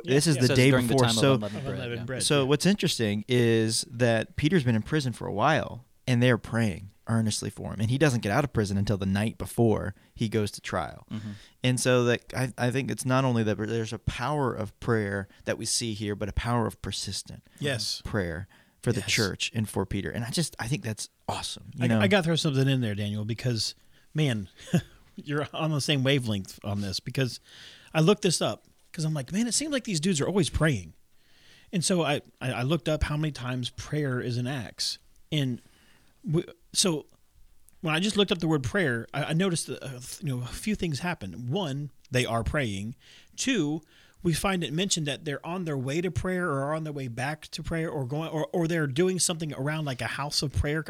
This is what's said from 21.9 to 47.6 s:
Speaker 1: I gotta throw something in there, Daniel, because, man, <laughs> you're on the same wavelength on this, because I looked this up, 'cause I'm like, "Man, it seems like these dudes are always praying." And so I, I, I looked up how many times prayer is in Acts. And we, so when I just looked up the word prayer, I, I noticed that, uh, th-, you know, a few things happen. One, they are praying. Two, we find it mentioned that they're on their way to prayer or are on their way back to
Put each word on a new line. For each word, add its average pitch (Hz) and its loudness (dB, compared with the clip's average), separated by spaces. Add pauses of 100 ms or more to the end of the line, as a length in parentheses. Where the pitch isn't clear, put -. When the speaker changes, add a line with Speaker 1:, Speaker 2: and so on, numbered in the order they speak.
Speaker 1:
I 202 4
gotta 190 6
throw 165 2
something 135 2
in 131 2
there, 107 -2
Daniel, 104 -2
because, 113 -2 (420)
man, 123 0 (240)
<laughs> - -2
you're 147 -4
on 156 -2
the 147 0
same 139 2
wavelength 123 0
on 101 -2
this, 95 -4
because 131 -2 (540)
I 160 4
looked 202 6
this 170 2
up, 127 -2 (260)
'cause 156 -4
I'm 156 0
like, 139 -6
"Man, 220 0
it 214 -2
seems 302 0
like 262 0
these 180 -2
dudes 156 0
are 120 0
always 147 2
praying." 113 0 (800)
And 180 0
so 175 2
I, 143 2 (200)
I, 127 -2
I 110 -2
looked 151 0
up 151 2
how 151 0
many 156 0
times 123 -6
prayer 139 -4
is 117 -2
in 123 -2
Acts. - -6 (340)
And 131 0 (600)
we, 160 0 (320)
so 165 0 (760)
when 156 0
I 156 2
just 202 0
looked 202 2
up 185 0
the 170 0
word 151 2
prayer, 131 0
I, 143 -2
I 143 -2
noticed 175 0
that, 135 -10
uh, - -10
th-, 127 -14
you 143 -4
know, 127 -2
a 123 -8
few - -4
things 160 -2
happen. 120 -6
One, 147 -4 (200)
they 127 2
are 117 -2
praying. 110 -4 (400)
Two, 165 0 (420)
we 175 2
find 190 0
it 131 -6
mentioned 175 0
that 131 -4
they're 143 -6
on 175 -6
their 147 -2
way 135 -2
to 180 0
prayer 180 -2
or 139 0
are 147 0
on 160 -2
their 151 -6
way 135 -6
back 127 -6
to - -10